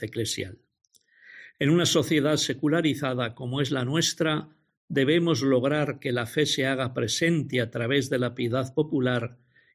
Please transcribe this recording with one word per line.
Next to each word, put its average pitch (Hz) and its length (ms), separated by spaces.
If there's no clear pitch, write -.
eclesial. 107 540
En 143 120
una 170 160
sociedad 151 500
secularizada 139 960
como 131 280
es 131 80
la 131 160
nuestra, 156 640
debemos 151 520
lograr 143 580
que 135 140
la 120 140
fe 151 180
se 135 220
haga 131 260
presente 127 720
a 113 80
través 120 400
de 131 80
la 120 160
piedad 123 400
popular 127 640